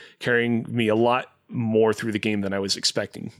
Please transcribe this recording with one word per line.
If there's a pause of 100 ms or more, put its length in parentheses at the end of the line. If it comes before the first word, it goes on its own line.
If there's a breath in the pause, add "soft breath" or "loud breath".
(200 loud breath)
carrying
me
a
lot (220)
more
through
the
game
than
I
was
expecting